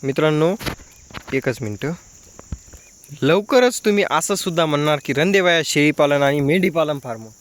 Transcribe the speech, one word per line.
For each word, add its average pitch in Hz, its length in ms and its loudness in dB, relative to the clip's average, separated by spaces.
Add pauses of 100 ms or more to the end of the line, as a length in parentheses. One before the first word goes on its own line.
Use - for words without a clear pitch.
मित्रांनो, 156 520 2 (760)
एकच 135 280 -2
मिनटं, 110 320 -6 (1300)
लवकरच 208 640 2
तुम्ही 202 260 2
असं 160 240 -2
सुद्धा 170 320 -2
म्हणणार 147 380 0
की 147 80 -6
रंदेभाया 175 520 2
शेळीपालन 143 580 2
आणि 143 180 2
मेंढीपालन 156 580 0
फार्म. 113 260 -12 (160)